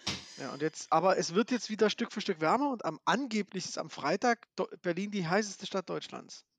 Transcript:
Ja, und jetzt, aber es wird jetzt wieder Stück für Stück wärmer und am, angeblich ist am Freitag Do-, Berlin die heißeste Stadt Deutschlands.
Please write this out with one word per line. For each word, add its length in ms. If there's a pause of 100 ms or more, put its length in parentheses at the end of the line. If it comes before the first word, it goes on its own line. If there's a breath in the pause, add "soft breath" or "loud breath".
(380 loud breath)
Ja, 140
und 100
jetzt, 300
aber 260
es 160
wird 180
jetzt 180
wieder 200
Stück 220
für 100
Stück 200
wärmer 280
und 160
am, 200
angeblich 600
ist 120
am 120
Freitag 640
Do-, 120 (140)
Berlin 300
die 160
heißeste 380
Stadt 240
Deutschlands. 560 (140)